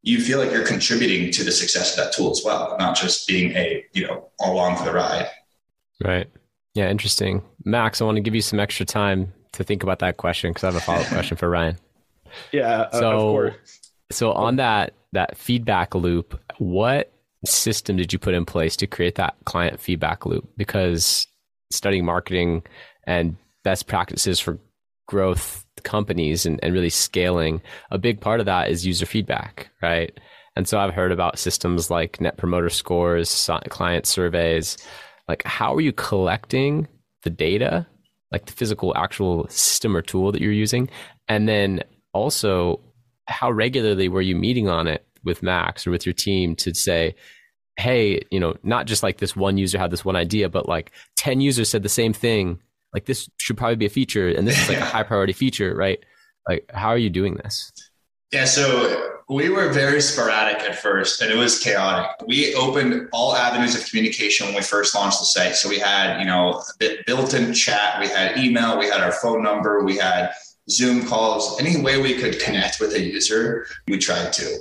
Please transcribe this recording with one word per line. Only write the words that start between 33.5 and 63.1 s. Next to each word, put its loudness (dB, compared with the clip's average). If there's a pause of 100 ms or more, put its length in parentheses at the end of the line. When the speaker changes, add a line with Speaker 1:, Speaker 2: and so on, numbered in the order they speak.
Speaker 2:
client -2
surveys. 0 (500)
Like, -4
how -2
are 2
you 2
collecting 0 (360)
the -2
data, 0 (460)
like -4
the -18
physical -2
actual -2
system 0
or 0
tool 0
that -2
you're 2
using? 0 (380)
And 2
then 2 (300)
also, 0 (480)
how -2
regularly 2
were 0
you 2
meeting 0
on 2
it -2 (180)
with -2
Max -2
or 0
with -2
your -2
team 0
to -4
say, 0 (640)
"Hey, 2 (100)
you 0
know, 0
not 0
just, -2
like, 0
this -4
one 0
user 0
had 0
this -4
one 0
idea, 0
but, -2
like, -4 (260)
ten 0
users 2
said 0
the -2
same 2
thing. 0 (340)
Like, -4
this -4
should -4
probably 0
be 0
a 2
feature, 2
and 2
this 4
is, 2
like, 0
a 0
Speaker 1:
<laughs> -4
Speaker 2:
high 0
priority 2
feature," 0
right? 0 (480)
Like, -2
how -4
are 2
you 2
doing -2
this? -10 (600)
Speaker 1:
Yeah, 2
so 2 (180)
we 0
were 2
very 4
sporadic 0
at -4
first, 0
and 0
it 4
was 2
chaotic. 0 (160)
We 0
opened 2